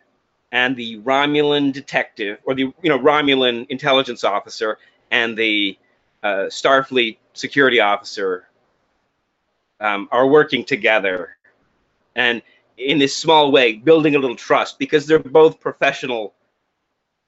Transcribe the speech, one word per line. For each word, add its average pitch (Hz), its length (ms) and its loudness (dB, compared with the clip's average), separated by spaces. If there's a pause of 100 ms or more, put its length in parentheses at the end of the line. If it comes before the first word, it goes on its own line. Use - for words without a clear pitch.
(500)
and 127 260 0
the 113 240 -12
Romulan 143 720 0
detective 117 720 -8
or 135 100 -4
the, 131 80 -4 (200)
you 175 60 -2
know, 139 100 0
Romulan 135 720 0
intelligence 131 560 -2
officer 107 540 -4 (320)
and 117 260 -2
the, 107 400 -2 (460)
uh, 98 260 -2
Starfleet 127 720 0 (160)
security 131 460 0
officer, 101 680 -2 (1300)
um, 101 300 -4
are 123 160 4
working 143 380 2
together 101 720 -2 (800)
and 120 260 -2 (340)
in 139 220 -2
this 139 180 0
small 151 360 4
way, 123 220 4
building 151 420 4
a - 20 0
little 127 180 -2
trust - 420 -2
because 143 280 -2
they're 156 120 4
both 156 420 2
professional 131 760 -4 (920)